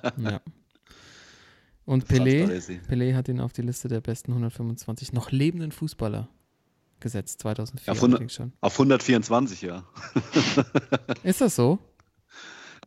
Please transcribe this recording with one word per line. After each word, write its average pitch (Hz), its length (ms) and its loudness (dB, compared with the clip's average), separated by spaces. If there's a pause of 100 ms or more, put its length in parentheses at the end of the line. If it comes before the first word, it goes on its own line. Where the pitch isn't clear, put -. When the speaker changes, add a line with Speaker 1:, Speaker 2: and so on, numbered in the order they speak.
(180)
Speaker 1:
Ja. 107 240 -4 (1400)
Und 131 200 2
Speaker 2:
Franz 131 160 4
Speaker 1:
Pelé, 139 240 4
Speaker 2:
Baresi. 180 440 -4
Speaker 1:
Pelé 127 260 0
hat 127 140 -2
ihn 127 100 -2
auf 120 140 -6
die - 80 -6
Liste 120 260 -6
der 117 140 -2
besten 117 320 -6
hundertfünfundzwanzig 117 800 -6
noch 120 180 -4
lebenden 156 400 0
Fußballer 113 560 -6 (720)
gesetzt, 110 420 -8
zweitausendzvier. 110 460 -6
Speaker 2:
Ja, 104 60 0
auf 110 80 -4
hundert-, 123 180 6
Speaker 1:
allerdings 120 140 -8
schon. 123 260 -10
Speaker 2:
auf - 180 -2
hundertvierundzwanzig, 123 840 4
ja. 90 220 -8 (680)
<laughs> - 720 0
Speaker 1:
Ist 185 160 2
das 233 160 4
so? 135 240 4 (1080)